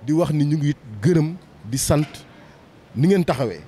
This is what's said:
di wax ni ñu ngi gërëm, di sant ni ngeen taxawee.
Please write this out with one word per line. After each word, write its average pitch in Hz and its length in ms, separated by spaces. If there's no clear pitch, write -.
di 143 60
wax 156 200
ni 151 120
ñu 147 140
ngi 147 160
gërëm, 160 320
di 117 140
sant 151 260
ni 131 140
ngeen 190 160
taxawee. 117 440